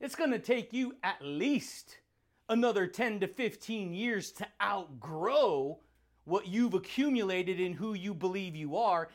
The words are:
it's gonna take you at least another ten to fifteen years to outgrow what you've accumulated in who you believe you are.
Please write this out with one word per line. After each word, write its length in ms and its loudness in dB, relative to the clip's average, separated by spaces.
it's 160 -6
gonna 240 2
take 320 0
you 320 -2
at 180 -2
least 760 -2
another 400 4
ten 320 0
to 80 0
fifteen 680 -4
years 380 -2
to 160 -8
outgrow 1160 2
what 220 0
you've 280 2
accumulated 840 0
in 120 0
who 220 -4
you 200 -4
believe 400 -2
you 220 -4
are. 380 2